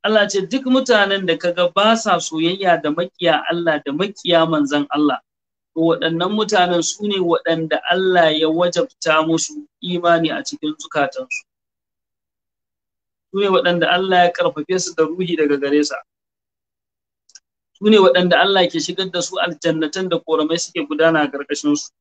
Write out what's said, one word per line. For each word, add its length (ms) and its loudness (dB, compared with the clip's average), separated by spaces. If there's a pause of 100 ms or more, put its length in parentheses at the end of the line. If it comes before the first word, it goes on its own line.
Allah 240 2
ce 140 -2
duk 240 -4
mutanen 600 2
da 100 0
kaga 320 -2
ba 260 2
sa 220 0
soyayya 640 0
da 80 -2
makiya 600 -2
Allah 340 0
da 80 -6
makiya 560 0
manzon 400 0
Allah, 320 -2 (540)
to 60 -4
waɗannan 520 0
mutanen 500 2
su 240 -6
ne 140 -2
waɗanda 560 0 (140)
Allah 420 2
ya 160 0
wajabta 760 0
musu 400 -4 (180)
imani 480 0
a 100 -6
cikin 400 -8
zukatansu. 640 -6 (1800)
Su 100 -6
ne 140 0
waɗanda 320 2
Allah 400 2
ya 80 2
ƙarfafe 480 -2
su 140 -10
da 100 2
ruhi 320 -4
daga 240 0
gare 240 2
sa. 100 -8 (1800)
Su 120 2
ne 80 8
waɗanda 440 6
Allah 260 4
ke 140 -4
shigar 300 -6
da 100 -4
su 160 -8
aljannatan 720 -4
da 80 -2
ƙoramai 420 -2
suke 300 -8
gudana 340 2
a 60 -2
ƙarƙashin 480 -2
su. 120 -10 (120)